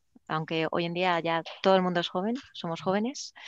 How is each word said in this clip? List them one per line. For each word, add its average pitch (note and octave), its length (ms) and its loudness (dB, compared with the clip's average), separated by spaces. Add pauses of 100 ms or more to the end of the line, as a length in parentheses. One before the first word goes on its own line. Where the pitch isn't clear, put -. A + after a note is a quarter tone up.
(300)
aunque D#3+ 420 0
hoy E3+ 140 0
en E3+ 80 -4
día F3 260 2
ya E3 240 0 (180)
todo F#3+ 140 6
el F#3+ 60 6
mundo F3+ 180 2
es E3+ 80 0
joven, G#3 280 -2 (180)
somos E3 260 -6
jóvenes. G#3+ 540 -2 (140)